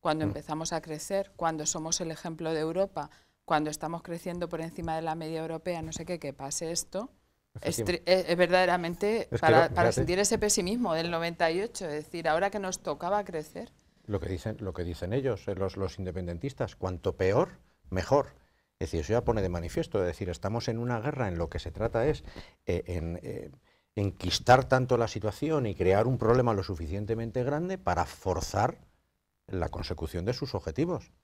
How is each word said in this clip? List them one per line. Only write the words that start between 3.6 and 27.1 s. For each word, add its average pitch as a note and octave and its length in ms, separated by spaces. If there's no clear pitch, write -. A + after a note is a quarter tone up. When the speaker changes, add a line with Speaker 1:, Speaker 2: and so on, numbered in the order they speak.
Speaker 1:
estamos D#3+ 320
creciendo F3 480
por E3 100
encima E3 360
de D#3+ 40
la D#3+ 140
media D#3+ 260
europea, D#3+ 400
no D#3+ 120
sé D#3+ 120
qué, F3 140
que C#3 160
pase D3+ 380
esto, F#3+ 380
es - 180
Speaker 2:
Efectivamente. F3 240
Speaker 1:
tri-, F#3 200
es, - 40
es E3+ 80
verdaderamente F3+ 840
Speaker 2:
Es - 80
que - 80
Speaker 1:
para, D#3 180
Speaker 2:
lo, E3 180
Speaker 1:
para - 0
Speaker 2:
fíjate. G#2+ 40
Speaker 1:
sentir E3 260
ese G#3 200
pesimismo G#3 540
del E3 180
noventa E3+ 400
y F3+ 120
ocho, G#3 240
es D3+ 60
decir, E3 240
ahora F3 220
que G#3 80
nos F#3 240
tocaba F3+ 420
crecer. F3 480
Speaker 2:
Lo G2+ 160
que - 80
dicen, F#2+ 320
lo F#2 140
que F2+ 100
dicen F2 300
ellos, C3 340
eh, G2+ 60
los, F#2+ 240
los F#2+ 200
independentistas, F2+ 800
cuanto F#2 400
peor, A2 440
mejor. F#2 380
Es - 120
decir, E2 100
eso F2+ 140
ya A#2+ 100
pone A2 160
de F#2 80
manifiesto, F2 520
es F2+ 60
decir, F2 220
estamos G#2 400
en A2+ 100
una A#2+ 220
guerra B2+ 280
en E2+ 100
lo E2 100
que - 100
se E2 140
trata A2+ 340
es, D3 180
eh, F2 220
en, E2+ 340
eh, - 280
enquistar G#2 680
tanto B2+ 340
la A2+ 100
situación B2+ 580
y G2+ 80
crear F#2+ 320
un B2+ 120
problema A#2+ 340
lo G2 100
suficientemente G#2 800